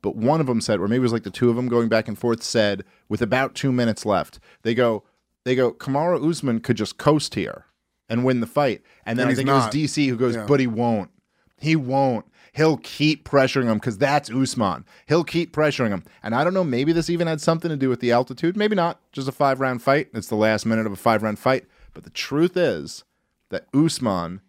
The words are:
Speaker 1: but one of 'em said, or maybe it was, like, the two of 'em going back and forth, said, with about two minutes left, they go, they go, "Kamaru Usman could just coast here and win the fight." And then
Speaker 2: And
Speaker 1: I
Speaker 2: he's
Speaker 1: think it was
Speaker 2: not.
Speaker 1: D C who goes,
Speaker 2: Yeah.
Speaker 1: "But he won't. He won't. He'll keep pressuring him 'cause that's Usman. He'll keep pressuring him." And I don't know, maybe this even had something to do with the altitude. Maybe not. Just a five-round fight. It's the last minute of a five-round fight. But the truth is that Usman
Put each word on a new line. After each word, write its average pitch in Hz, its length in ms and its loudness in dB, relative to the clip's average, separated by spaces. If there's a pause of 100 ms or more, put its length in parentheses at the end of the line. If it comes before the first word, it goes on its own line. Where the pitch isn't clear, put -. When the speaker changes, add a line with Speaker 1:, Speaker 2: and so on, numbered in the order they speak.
Speaker 1:
but 101 140 -4
one 139 260 2
of 131 80 -2
'em 117 100 2
said, 107 200 0
or 95 80 -2
maybe 113 100 2
it 131 40 2
was, 117 120 2
like, 113 100 -4
the 101 60 -10
two 123 220 2
of 113 60 0
'em 123 100 -4
going 117 220 2
back 110 180 2
and 104 100 -8
forth, 117 260 -2
said, 104 400 0 (240)
with 107 140 -2
about 127 320 0
two 139 180 -2
minutes 120 340 0
left, 95 340 0 (240)
they 117 100 0
go, 113 300 2 (420)
they 127 100 2
go, 123 180 2
"Kamaru 147 540 -2
Usman 135 340 -2
could 117 160 0
just - 200 -4
coast - 380 0
here - 300 -6 (440)
and 120 160 -2
win 127 140 2
the 113 80 -4
fight." 131 340 -2 (240)
And 117 140 -4
then 127 60 0
Speaker 2:
And 135 40 2
Speaker 1:
I - 20 2
Speaker 2:
he's 123 60 0
Speaker 1:
think 131 120 -2
it 139 40 4
was 135 120 4
Speaker 2:
not. 107 60 -4
Speaker 1:
D 147 160 -2
C 143 200 0
who 127 100 0
goes, 117 180 0
Speaker 2:
Yeah. 110 120 -8
Speaker 1:
"But 143 120 4
he 131 80 2
won't. 113 440 -2 (460)
He 160 180 0
won't. 131 500 0 (300)
He'll 156 220 2
keep 147 500 -2
pressuring 135 380 2
him 110 140 2
'cause 107 180 -6
that's 139 320 0
Usman. 120 560 -2 (220)
He'll 165 160 2
keep 165 320 -4
pressuring 143 340 0
him." 95 140 -4 (180)
And 110 140 -6
I 135 100 0
don't 180 80 -2
know, 190 100 0
maybe 139 300 0
this 165 160 -2
even 170 180 -2
had 160 140 -4
something 165 280 0
to 156 60 -4
do 135 140 0
with 120 100 -2
the 120 140 0
altitude. 131 420 0
Maybe 214 200 0
not. 170 240 0 (120)
Just 131 160 -8
a 135 60 -4
five-round 131 480 0
fight. 139 320 2
It's 110 140 -8
the 117 80 -2
last 107 300 2
minute 113 200 0
of 107 80 -4
a - 40 -10
five-round 110 420 0
fight. 131 260 0 (280)
But - 120 -20
the - 40 -20
truth 165 460 -2
is 101 480 -2 (460)
that - 240 -8
Usman 98 760 0